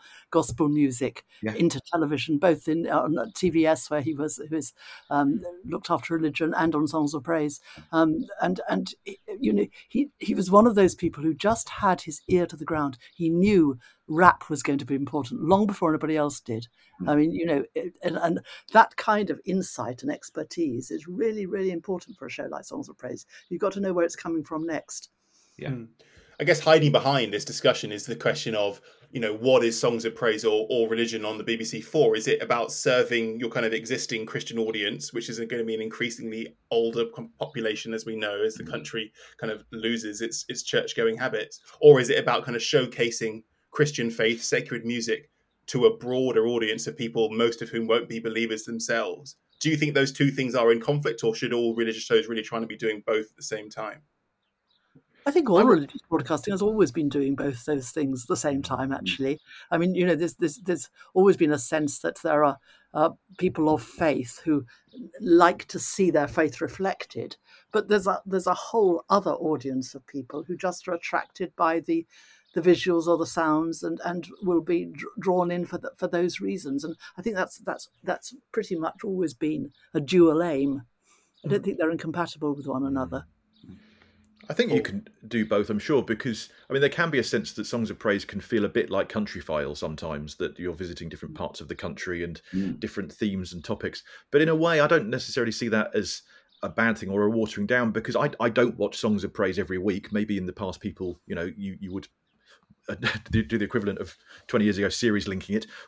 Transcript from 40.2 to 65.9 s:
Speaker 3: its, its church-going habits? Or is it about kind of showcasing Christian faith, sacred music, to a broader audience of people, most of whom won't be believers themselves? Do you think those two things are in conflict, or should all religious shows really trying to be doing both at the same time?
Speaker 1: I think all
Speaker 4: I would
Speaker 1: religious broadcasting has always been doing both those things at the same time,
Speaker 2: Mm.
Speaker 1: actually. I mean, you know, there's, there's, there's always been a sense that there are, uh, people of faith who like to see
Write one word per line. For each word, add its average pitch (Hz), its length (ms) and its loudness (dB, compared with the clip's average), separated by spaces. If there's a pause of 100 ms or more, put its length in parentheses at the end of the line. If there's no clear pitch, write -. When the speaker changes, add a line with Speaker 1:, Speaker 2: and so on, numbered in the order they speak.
Speaker 3:
its, - 260 -6
its 123 140 -8
church-going 113 560 0
habits? 117 440 -6 (180)
Or 147 200 12
is 120 100 2
it - 100 4
about - 260 0
kind 120 100 -4
of 113 60 -2
showcasing 117 840 0 (260)
Christian 135 400 0
faith, 113 320 0
sacred 123 440 -4
music, 117 440 -4 (380)
to 123 180 2
a 110 120 6
broader 123 500 2
audience 113 400 0
of 113 100 -8
people, 113 320 0
most 117 320 0
of 113 80 -8
whom 113 180 -2
won't 117 220 2
be 113 100 -8
believers 113 440 -4
themselves? 113 720 -4 (240)
Do 156 100 0
you 156 80 2
think 147 160 0
those 139 180 4
two 143 200 2
things 131 220 -4
are 117 180 6
in 117 80 4
conflict, 147 440 -2
or 113 100 2
should 123 200 -4
all 117 220 0
religious 113 280 -2
shows 113 240 4
really 113 160 -4
trying 113 180 -6
to 110 60 -6
be 110 100 -12
doing 107 280 -4
both 110 260 0
at - 40 -20
the - 80 -18
same 107 260 -8
time? 107 340 -12 (1200)
Speaker 1:
I 285 60 2
think 294 180 4
all 175 80 8
Speaker 4:
I 214 60 10
would 254 80 8
Speaker 1:
religious 147 360 2
broadcasting 160 460 -2
has 185 80 -2
always 208 300 4
been 151 180 -2
doing 139 260 0
both 139 300 -4
those 139 240 -2
things 135 340 -4
at - 40 -10
the 170 100 -2
same 139 240 -2
time, 131 300 -4
Speaker 2:
Mm. 135 60 -4
Speaker 1:
actually. 135 420 -4 (320)
I 170 60 2
mean, 180 180 2
you 180 100 2
know, 175 100 4
there's, 160 200 -2
there's, 160 220 -2
there's 180 320 -4 (260)
always 190 200 8
been 156 160 4
a 147 60 2
sense 151 420 -2
that - 220 -6
there 151 220 4
are, 139 160 2 (340)
uh, 156 160 4 (280)
people 156 300 0
of 156 140 4
faith 135 640 -2
who 143 200 2 (540)
like 180 460 6
to - 140 -10
see 180 320 2